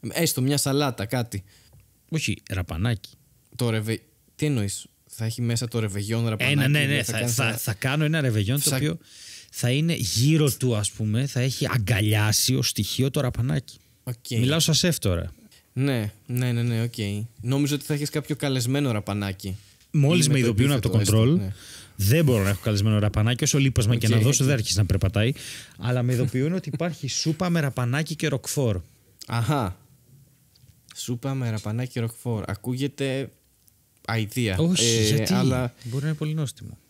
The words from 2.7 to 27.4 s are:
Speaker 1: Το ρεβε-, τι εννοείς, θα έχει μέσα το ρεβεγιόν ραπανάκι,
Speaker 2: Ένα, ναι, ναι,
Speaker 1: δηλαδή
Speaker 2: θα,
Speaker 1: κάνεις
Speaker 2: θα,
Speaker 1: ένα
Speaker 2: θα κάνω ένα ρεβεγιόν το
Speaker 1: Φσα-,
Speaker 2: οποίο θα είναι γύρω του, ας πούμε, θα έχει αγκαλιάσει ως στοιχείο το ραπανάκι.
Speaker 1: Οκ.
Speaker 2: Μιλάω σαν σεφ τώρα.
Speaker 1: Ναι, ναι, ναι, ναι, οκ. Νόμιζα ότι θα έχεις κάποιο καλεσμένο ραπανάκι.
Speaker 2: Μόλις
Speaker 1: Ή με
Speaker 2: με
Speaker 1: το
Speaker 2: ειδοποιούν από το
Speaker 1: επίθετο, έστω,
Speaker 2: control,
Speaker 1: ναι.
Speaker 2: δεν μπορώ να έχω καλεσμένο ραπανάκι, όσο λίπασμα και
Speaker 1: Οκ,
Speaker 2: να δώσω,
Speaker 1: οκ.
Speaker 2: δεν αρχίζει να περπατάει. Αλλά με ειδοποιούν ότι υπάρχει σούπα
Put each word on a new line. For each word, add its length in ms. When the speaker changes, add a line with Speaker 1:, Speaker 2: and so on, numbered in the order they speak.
Speaker 1:
Το 140
ρεβε-, 300
τι 100
εννοείς, 400
θα 180
έχει 180
μέσα 260
το 100
ρεβεγιόν 500
ραπανάκι, 300
Speaker 2:
Ένα, 100
ναι, 100
ναι, 80
Speaker 1:
δηλαδή 240
Speaker 2:
θα, 80
Speaker 1:
κάνεις 160
Speaker 2:
θα, 140
Speaker 1:
ένα 80
Speaker 2:
θα 180
κάνω 300
ένα 160
ρεβεγιόν 420
το 80
Speaker 1:
Φσα-, 60
Speaker 2:
οποίο 220
θα 200
είναι 240
γύρω 600
του, 200
ας 140
πούμε, 360
θα 140
έχει 300
αγκαλιάσει 840
ως 140
στοιχείο 420
το 100
ραπανάκι. 580
Speaker 1:
Οκ. 100
Speaker 2:
Μιλάω 300
σαν 140
σεφ 240
τώρα. 340
Speaker 1:
Ναι, 400
ναι, 260
ναι, 100
ναι, 200
οκ. 120
Νόμιζα 340
ότι 100
θα 100
έχεις 160
κάποιο 260
καλεσμένο 560
ραπανάκι. 640
Speaker 2:
Μόλις 360
Speaker 1:
Ή 20
με 60
Speaker 2:
με 60
Speaker 1:
το 60
Speaker 2:
ειδοποιούν 260
από 160
το 80
Speaker 1:
επίθετο, 260
έστω, 120
Speaker 2:
control, 40
Speaker 1:
ναι. 140
Speaker 2:
δεν 280
μπορώ 180
να 60
έχω 140
καλεσμένο 360
ραπανάκι, 460
όσο 140
λίπασμα 380
και 100
Speaker 1:
Οκ, 60
Speaker 2:
να 60
δώσω, 240
Speaker 1:
οκ. 60
Speaker 2:
δεν 100
αρχίζει 200
να 80
περπατάει. 460
Αλλά 240
με 100
ειδοποιούν 400
ότι 200
υπάρχει 360
σούπα 420